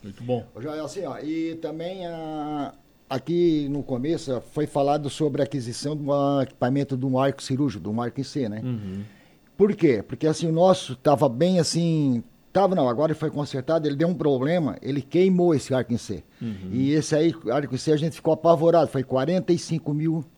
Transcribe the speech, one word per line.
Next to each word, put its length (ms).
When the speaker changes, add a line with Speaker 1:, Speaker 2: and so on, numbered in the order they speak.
Speaker 1:
Muito 180
bom. 320
Speaker 2:
Ô, 80
Joel, 240
assim, 200
ó, 120
e 380
também, 500
ah, 680
aqui 640
no 100
começo, 540
ah, 40
foi 280
falado 420
sobre 320
a 40
aquisição 500
de 120
um 320
equipamento 560
de 80
um 140
arco 240
cirúrgico, 420
de 60
um 100
arco 220
em 20
C, 240
né? 160
Speaker 1:
Uhum. 380
Speaker 2:
Por 180
quê? 320
Porque, 200
assim, 180
o 60
nosso 440
tava 320
bem, 320
assim, 640
tava 220
não, 120
agora 280
foi 160
consertado, 560
ele 100
deu 100
um 60
problema, 680
ele 200
queimou 540
esse 180
arco 180
em 60
C. 260
Speaker 1:
Uhum. 320
Speaker 2:
E 200
esse 240
aí, 180
arco 220
em 40
C, 140
a 60
gente 180
ficou 160
apavorado, 580
foi 140
quarenta 480
e 60
cinco 340
mil 320